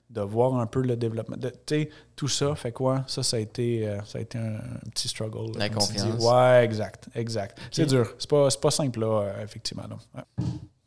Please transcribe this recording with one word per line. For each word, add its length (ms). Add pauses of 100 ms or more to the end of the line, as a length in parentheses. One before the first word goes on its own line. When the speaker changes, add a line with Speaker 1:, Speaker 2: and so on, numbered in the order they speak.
(100)
Speaker 1:
de 100
voir 340
un 140
peu 140
le 140
développement, 400
de, 120
tu 80 (260)
sais, 80 (240)
tout 140
ça, 260
fait 160
quoi ? 380
Ça, 160
ça 140
a 20
été, 480
euh, 160
ça 140
a 20
été 180
un, 160
un 400
petit 140
struggle, 500
Speaker 2:
La 100
Speaker 1:
comme 160
tu 100
dis. 60
Speaker 2:
confiance. 220
Speaker 1:
Ouais, 420
exact, 520
exact. 420
Speaker 2:
Ok. 140
Speaker 1:
C'est 140
dur. 340
C'est 100
pas, 200
c'est 100
pas 100
simple, 300
là, 220
euh, 200
effectivement, 460
là. 80 (180)
Ouais. 300 (420)